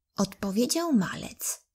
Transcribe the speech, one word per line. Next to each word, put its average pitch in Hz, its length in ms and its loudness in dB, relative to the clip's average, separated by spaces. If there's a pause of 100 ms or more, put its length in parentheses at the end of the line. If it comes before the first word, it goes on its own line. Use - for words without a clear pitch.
(160)
odpowiedział 233 800 0
malec, - 800 -2